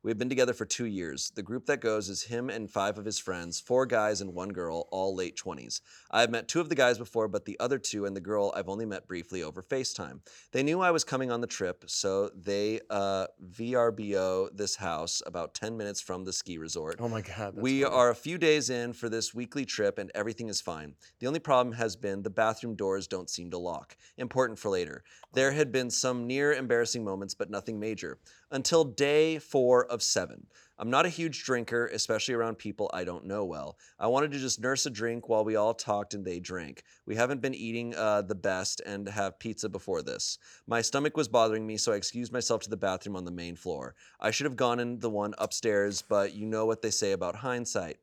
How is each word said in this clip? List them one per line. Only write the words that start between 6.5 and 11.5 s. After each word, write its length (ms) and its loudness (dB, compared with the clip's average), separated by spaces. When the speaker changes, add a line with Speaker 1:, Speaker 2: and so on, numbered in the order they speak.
Speaker 1:
of 80 -2
the 60 2
guys 220 6
before, 300 0
but 160 -2
the 160 -10
other 180 0
two 280 -4
and 100 -4
the 60 -6
girl 340 0
I've 140 -4
only 160 -4
met 200 -6
briefly 380 -6
over 180 -8
FaceTime. 600 -4
They 100 2
knew 160 2
I 120 6
was 120 4
coming 260 -2
on 120 0
the 60 -2
trip, 400 -4